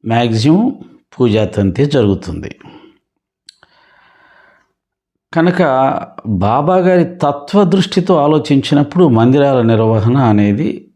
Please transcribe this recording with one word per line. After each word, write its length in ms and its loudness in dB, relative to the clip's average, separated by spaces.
మ్యాక్సిమం 760 0
పూజా 240 2
తంతే 420 -2
జరుగుతుంది. 720 -4
కనుక 300 0
బాబాగారి 800 0
తత్వ 600 -2
దృష్టితో 520 0
ఆలోచించినప్పుడు 920 0
మందిరాల 540 2
నిర్వహణ 540 2
అనేది 800 0